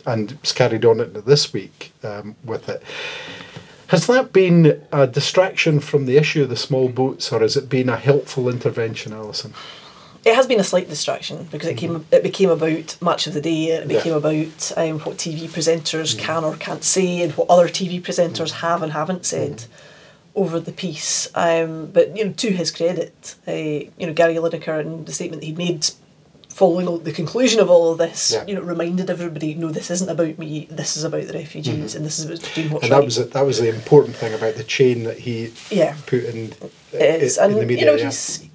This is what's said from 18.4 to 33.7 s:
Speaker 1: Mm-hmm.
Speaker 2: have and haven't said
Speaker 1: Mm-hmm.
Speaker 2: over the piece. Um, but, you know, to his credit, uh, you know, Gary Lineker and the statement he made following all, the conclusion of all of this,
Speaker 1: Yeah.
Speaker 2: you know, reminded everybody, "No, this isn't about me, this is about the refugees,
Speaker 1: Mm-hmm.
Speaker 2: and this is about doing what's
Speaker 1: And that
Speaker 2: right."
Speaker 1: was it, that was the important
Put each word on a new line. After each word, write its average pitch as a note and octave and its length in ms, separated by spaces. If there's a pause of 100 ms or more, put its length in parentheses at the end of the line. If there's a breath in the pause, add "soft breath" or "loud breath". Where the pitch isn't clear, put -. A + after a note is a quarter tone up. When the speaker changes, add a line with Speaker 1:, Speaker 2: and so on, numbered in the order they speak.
Speaker 1:
Mm-hmm. - 160
Speaker 2:
have E3+ 160
and D#3 100
haven't D#3+ 320
said - 340
Speaker 1:
Mm-hmm. - 840
Speaker 2:
over E3 160
the D#3+ 140
piece. - 640
Um, E3 560
but, E3+ 240
you G#3+ 80
know, F#3+ 80
to - 180
his F3+ 220
credit, - 640 (100)
uh, E3+ 60
you D#3 400 (140)
know, D#3+ 60
Gary E3 220
Lineker E3 460
and D#3+ 260
the D#3 60
statement D3+ 320
he D#3 80
made E3+ 340 (720)
following F3+ 320
all, E3+ 80
the D#3 160
conclusion A3 480
of F3 100
all E3+ 220
of E3 60
this, - 340
Speaker 1:
Yeah. A3 160
Speaker 2:
you G3+ 60
know, F3 80
reminded F3 480
everybody, D#3+ 440
"No, E3 140
this D3 220
isn't F3+ 200
about D#3 280
me, D#3 320
this D#3 260
is D3+ 80
about D3+ 220
the - 80
refugees, D3 400
Speaker 1:
Mm-hmm. D3+ 240
Speaker 2:
and D3+ 80
this D3+ 120
is D#3+ 60
about E3 300
doing D#3 160
what's D3+ 140
Speaker 1:
And A#2+ 80
that C#3 40
Speaker 2:
right." C#3 80
Speaker 1:
was A#2 140
it, B2 140
that C#3 120
was C3 160
the A#2 80
important A#2+ 480